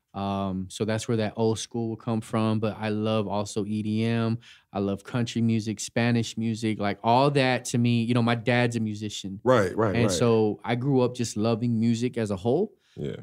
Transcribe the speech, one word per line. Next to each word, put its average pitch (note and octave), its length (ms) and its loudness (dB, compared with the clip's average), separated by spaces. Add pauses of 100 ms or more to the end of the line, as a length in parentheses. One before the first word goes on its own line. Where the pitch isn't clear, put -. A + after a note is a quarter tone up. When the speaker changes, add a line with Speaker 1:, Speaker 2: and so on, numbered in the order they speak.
(160)
Speaker 1:
Um, G2 540 -4
so - 140 -8
that's A2 240 -2
where A#2+ 100 0
that G#2+ 180 -2
old A2 240 0
school A#2 300 -6
will A2 60 -6
come A2+ 260 -4
from. A2 380 0
But G#2+ 200 -2
I G#2+ 100 -4
love G#2+ 380 0
also G2+ 380 -4
E G#2+ 180 -4
D A2 200 -2
M. A2+ 360 0 (340)
I G2 60 -4
love G2 240 -2
country A#2+ 400 -2
music, A2 360 0
Spanish A#2 580 0
music, A2 420 -2
like, G2+ 240 -2
all B2 280 4
that B2+ 340 0
to - 120 -4
me. A#2+ 260 2
You A#2+ 120 0
know, A#2+ 80 2
my A#2 120 2
dad's A#2+ 400 0
a A2+ 40 -2
musician. G#2 640 -6
Speaker 2:
Right, A2+ 340 4
right, G#2+ 180 2
Speaker 1:
And A#2 100 4
Speaker 2:
right. G2+ 60 2
Speaker 1:
so A2 520 4
I A2 120 -2
grew B2+ 260 2
up B2 140 2
just A#2 220 -4
loving A2+ 420 0
music A#2 380 0
as G#2+ 140 -2
a G2+ 40 -2
whole. B2 380 0 (240)
Speaker 2:
Yeah. C#2 260 -6